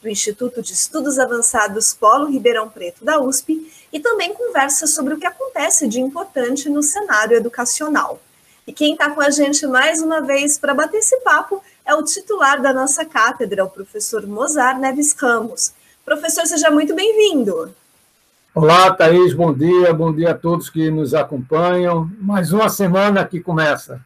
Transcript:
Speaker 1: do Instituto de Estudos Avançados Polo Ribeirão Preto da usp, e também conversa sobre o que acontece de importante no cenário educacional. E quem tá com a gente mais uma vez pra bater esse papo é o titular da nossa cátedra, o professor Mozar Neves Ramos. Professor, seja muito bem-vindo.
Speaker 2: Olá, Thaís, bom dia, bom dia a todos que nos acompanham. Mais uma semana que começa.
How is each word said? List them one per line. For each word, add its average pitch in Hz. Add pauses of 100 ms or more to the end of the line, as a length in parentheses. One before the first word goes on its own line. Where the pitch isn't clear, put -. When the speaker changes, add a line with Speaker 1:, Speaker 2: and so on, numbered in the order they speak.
Speaker 1:
do 220
Instituto 220
de -
Estudos 277
Avançados 233
Polo 254
Ribeirão 233
Preto 180
da 302
usp, 262 (420)
e 302
também 415
conversa 302
sobre 294
o 311
que 359
acontece 349
de 220
importante 269
no 294
cenário 240
educacional. 240 (460)
E -
quem 302
tá 294
com 294
a 285
gente 285
mais 294
uma 320
vez 277
pra 285
bater 320
esse 480
papo 392 (240)
é 285
o 311
titular 302
da 269
nossa 277
cátedra, 220
o 185
professor 202
Mozar 262
Neves 269
Ramos. 233 (320)
Professor, 320
seja 320
muito 302
bem-vindo. 320 (800)
Speaker 2:
Olá, 175
Thaís, 175
bom 160
dia, 175
bom 160
dia 160
a -
todos 170
que 160
nos 151
acompanham. 165
Mais 190
uma 214
semana 196
que 175
começa. 151